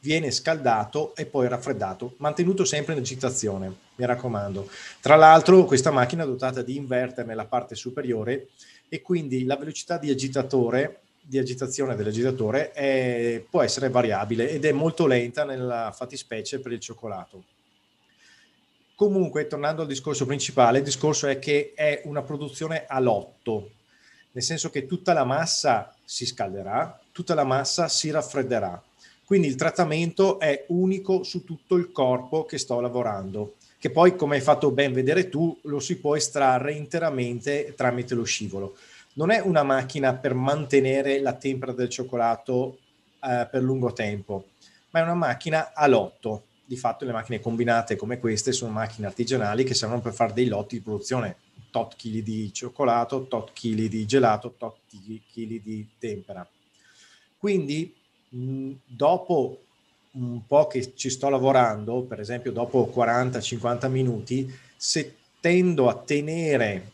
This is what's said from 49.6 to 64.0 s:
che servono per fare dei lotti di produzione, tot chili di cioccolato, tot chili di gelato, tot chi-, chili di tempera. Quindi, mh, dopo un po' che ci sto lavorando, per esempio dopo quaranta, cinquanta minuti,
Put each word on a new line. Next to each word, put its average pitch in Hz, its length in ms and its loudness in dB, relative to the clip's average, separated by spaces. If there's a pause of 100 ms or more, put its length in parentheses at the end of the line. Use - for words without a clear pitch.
che 131 100 -2
servono 113 260 -2
per 113 120 -6
fare 113 200 0
dei 123 140 2
lotti 104 300 -4
di 95 40 -10
produzione, 107 540 -6 (340)
tot 113 260 -4
chili 110 280 -8
di 107 280 -6
cioccolato, 123 760 0
tot 117 260 -6
chili 110 340 -2
di 110 200 -4
gelato, 117 500 2
tot 113 200 -12 (100)
chi-, 104 420 -18
chili 113 320 -10
di 107 260 -12 (120)
tempera. 98 480 -12 (880)
Quindi, 165 560 -2 (360)
mh, 135 420 -8 (120)
dopo 147 800 0 (520)
un 120 340 -8
po' 147 180 6
che 131 300 -6
ci 127 160 -4
sto - 180 -2
lavorando, 123 720 2
per 123 180 -10
esempio 120 320 -8
dopo 120 340 2
quaranta, 123 540 0
cinquanta 120 500 -4
minuti, 131 600 -2 (240)